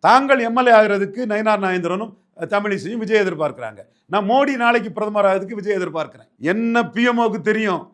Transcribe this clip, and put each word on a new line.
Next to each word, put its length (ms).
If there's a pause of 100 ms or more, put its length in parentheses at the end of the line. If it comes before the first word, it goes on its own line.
தாங்கள் 360
எம் 160
எல் 120
ஏ 40
ஆகிறதுக்கு 540
நயினார் 340
நாகேந்திரனும், 540 (220)
அஹ், 140
தமிழிசையும் 480
விஜய் 260
எதிர்பார்க்கிறாங்க. 580 (260)
நான் 220
மோடி 260
நாளைக்கு 360
பிரதமர் 340
ஆகிறதுக்கு 300
விஜய் 220
எதிர்பார்க்கிறேன். 520 (100)
என்ன 500
பி 140
எம் 160
ஓக்கு 220
தெரியும் 420 (100)